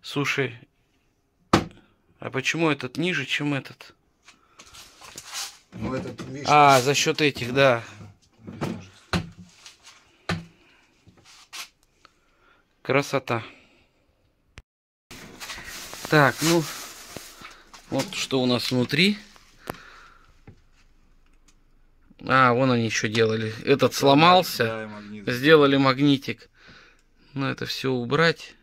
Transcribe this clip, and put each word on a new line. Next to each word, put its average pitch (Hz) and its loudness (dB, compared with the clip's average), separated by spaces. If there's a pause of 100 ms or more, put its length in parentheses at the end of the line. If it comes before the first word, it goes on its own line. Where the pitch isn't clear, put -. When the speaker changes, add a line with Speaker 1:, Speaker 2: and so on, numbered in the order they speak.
Speaker 1:
Слушай, 131 -4 (1600)
а - -10
почему 156 -2
этот 135 -4
ниже, 135 -4
чем 147 -4
этот? - -12 (1800)
Speaker 2:
Ну, 117 -8
этот, - -8
видишь, 135 -10
Speaker 1:
А, 143 8
за 139 0
счет 151 -2
этих, 131 -2
да. 127 4 (640)
Speaker 2:
без - -14
ножек. - -10 (4000)
Speaker 1:
Красота. 131 -2 (2750)
Так, 143 4
ну, 165 2 (1300)
вот 131 -6
что - -2
у 127 0
нас 123 0
внутри. 147 2 (3000)
А, 127 4
вон 131 2
они 117 2
еще 113 -4
делали. 110 0 (120)
Этот 127 2
сломался. 160 4
Speaker 2:
Да, 110 -6
и 107 -12
магнит. 104 -14
Speaker 1:
Сделали 139 6
магнитик. 135 0 (840)
Ну, 135 -4
это 127 -8
все - -4
убрать. 143 -2